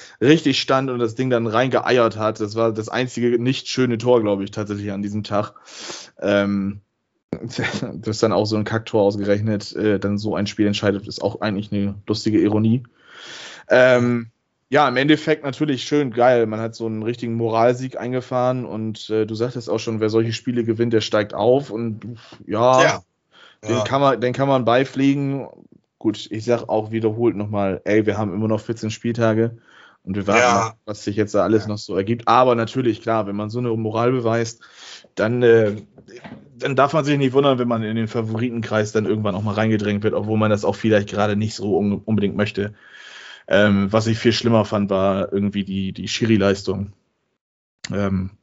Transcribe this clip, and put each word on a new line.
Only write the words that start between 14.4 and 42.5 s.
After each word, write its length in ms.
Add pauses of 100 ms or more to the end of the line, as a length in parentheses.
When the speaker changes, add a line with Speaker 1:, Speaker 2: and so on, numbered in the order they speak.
Speaker 1:
ja, 180
im 100
Endeffekt 460
natürlich 400
schön, 280
geil. 360
Man 120
hat 140
so 120
einen 180
richtigen 320
Moralsieg 640
eingefahren 680
und, 440
äh, 160
du 100
sagtest 340
auch 100
schon, 200
wer 100
solche 240
Spiele 300
gewinnt, 300
der 80
steigt 320
auf 360
und 480 (280)
ja, 360
Speaker 2:
Ja. 220 (640)
Speaker 1:
den 100
Speaker 2:
Ja. 60
Speaker 1:
kann 160
man, 220
den 120
kann 140
man 160
beipflegen. 840 (520)
Gut, 320
ich 140
sag 240
auch 220
wiederholt 440
nochmal, 480
ey, 220
wir 120
haben 160
immer 140
noch 140
vierzehn 280
Spieltage 680 (440)
und 140
wir 100
warten 160
Speaker 2:
Ja. 280
Speaker 1:
ab, 160
was 180
sich 120
jetzt 200
da 80
alles 200
Speaker 2:
Ja. 60
Speaker 1:
noch 80
so 180
ergibt. 320
Aber 280
natürlich, 460
klar, 260
wenn 80
man 160
so 80
eine 100
Moral 420
beweist, 520 (500)
dann, 300
äh, 320 (800)
dann 180
darf 180
man 120
sich 140
nicht 140
wundern, 260
wenn 80
man 160
in 120
den 120
Favoritenkreis 840
dann 140
irgendwann 300
auch 80
mal 100
reingedrängt 500
wird, 120
obwohl 240
man 100
das 160
auch 100
vielleicht 340
gerade 260
nicht 180
so 240
un-, 260
unbedingt 320
möchte. 380 (720)